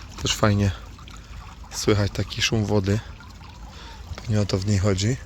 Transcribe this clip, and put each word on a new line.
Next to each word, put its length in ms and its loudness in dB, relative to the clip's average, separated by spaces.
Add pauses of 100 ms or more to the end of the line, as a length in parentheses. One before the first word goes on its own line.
(220)
Też 140 0
fajnie 340 6 (1000)
słychać 400 2
taki 300 -2
szum 240 2
wody. 340 4 (1160)
Pewnie 240 0
o 60 2
to 120 0
w 80 -2
niej 120 4
chodzi. 480 2